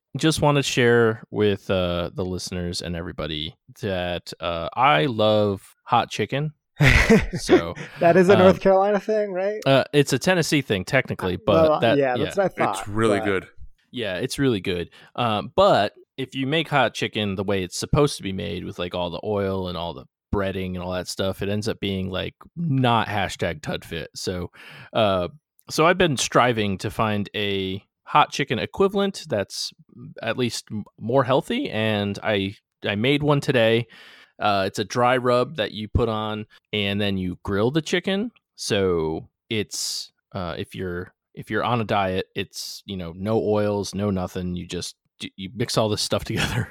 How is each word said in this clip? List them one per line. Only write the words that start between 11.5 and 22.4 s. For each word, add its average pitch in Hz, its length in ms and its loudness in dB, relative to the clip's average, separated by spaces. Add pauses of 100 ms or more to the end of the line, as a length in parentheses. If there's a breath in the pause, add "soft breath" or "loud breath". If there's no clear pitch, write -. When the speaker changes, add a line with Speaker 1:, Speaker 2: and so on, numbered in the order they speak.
Speaker 2:
Well, 156 100 2
Speaker 1:
that, - 180 4
Speaker 2:
yeah, 139 180 2
Speaker 1:
yeah. - 100 -2
Speaker 2:
that's - 120 -6
what 196 80 2
I 175 40 -2
thought, 104 300 -2
Speaker 3:
It's 101 80 -10
really 107 320 2
Speaker 2:
but 110 60 -4
Speaker 3:
good. 95 220 -2 (440)
Speaker 1:
Yeah, 107 260 -6
it's 110 200 -6
really 127 220 2
good. 87 300 -4 (260 soft breath)
Um, 107 400 -2
but 156 380 4 (240)
if 131 180 -8
you 131 120 -4
make 156 200 0
hot 127 260 2
chicken 104 420 -2
the 98 80 -2
way 95 200 0
it's - 140 -8
supposed 147 400 0
to - 60 -12
be 98 100 -4
made 92 320 -6
with, 92 140 -10
like, 90 140 -6
all 90 160 -2
the 82 140 -8
oil 95 460 -2
and 87 80 -6
all 82 160 -6
the 65 120 -14 (260)
breading 95 440 -2
and 87 80 -6
all 90 80 -6
that 90 160 -4
stuff, 95 340 -4
it 98 80 -4
ends 104 200 -2
up 92 100 -6
being, 95 300 -4
like, 90 260 -6 (220)